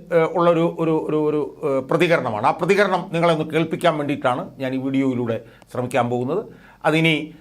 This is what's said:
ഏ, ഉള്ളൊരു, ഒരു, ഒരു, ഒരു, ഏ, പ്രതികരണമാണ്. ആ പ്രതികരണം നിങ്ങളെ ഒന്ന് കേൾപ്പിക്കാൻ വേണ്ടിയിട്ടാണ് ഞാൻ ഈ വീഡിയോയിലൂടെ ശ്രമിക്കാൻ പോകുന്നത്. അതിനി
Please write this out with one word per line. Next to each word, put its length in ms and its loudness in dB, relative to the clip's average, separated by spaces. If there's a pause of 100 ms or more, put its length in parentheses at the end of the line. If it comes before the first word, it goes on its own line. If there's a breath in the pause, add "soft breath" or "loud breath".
(160)
ഏ, 60 6 (160)
ഉള്ളൊരു, 260 4 (180)
ഒരു, 120 2 (140)
ഒരു, 100 0 (100)
ഒരു, 120 0 (260)
ഏ, 20 0 (220)
പ്രതികരണമാണ്. 600 2
ആ 100 -2
പ്രതികരണം 420 2 (120)
നിങ്ങളെ 220 2
ഒന്ന് 160 -4
കേൾപ്പിക്കാൻ 480 0
വേണ്ടിയിട്ടാണ് 420 -2 (200)
ഞാൻ 140 -4
ഈ 100 -4
വീഡിയോയിലൂടെ 500 0 (360 soft breath)
ശ്രമിക്കാൻ 400 -2
പോകുന്നത്. 300 -2 (460 loud breath)
അതിനി 260 4 (260 loud breath)